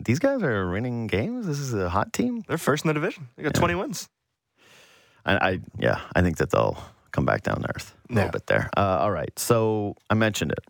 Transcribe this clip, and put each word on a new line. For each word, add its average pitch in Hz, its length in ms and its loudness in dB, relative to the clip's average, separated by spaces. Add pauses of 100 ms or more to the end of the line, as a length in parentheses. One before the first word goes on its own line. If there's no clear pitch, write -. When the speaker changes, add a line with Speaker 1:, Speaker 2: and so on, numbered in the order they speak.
Speaker 1:
"These 123 140 2
guys 269 220 2
are 104 300 0
winning 117 360 -4
games? 208 400 -2
This 143 120 -2
is 135 140 -6
a 95 160 0
hot 101 240 -2
team?" 240 340 -2
Speaker 2:
They're 151 100 -4
first - 280 0
in - 20 2
the 160 60 2
division. 151 420 -4
They - 80 -14
got 151 120 -2
Speaker 1:
Yeah. - 40 2
Speaker 2:
twenty 175 160 2
wins. 196 320 -6 (1160)
Speaker 1:
I, 98 100 4
I, 92 240 2 (200)
yeah, - 200 2 (160)
I 82 60 4
think 87 160 4
that - 140 0
they'll 53 300 2 (300)
come - 140 0
back 53 180 0
down - 180 -2
to - 140 -4
earth - 180 -14 (160)
a - 40 -8
little 98 140 4
Speaker 2:
Yeah. - 40 -4
Speaker 1:
bit - 160 -6
there. - 300 2
Uh, 95 240 2
all 101 100 2
right, 82 260 -4
so 110 600 2 (120)
I 107 40 4
mentioned 110 400 2
it. - 60 -4 (100)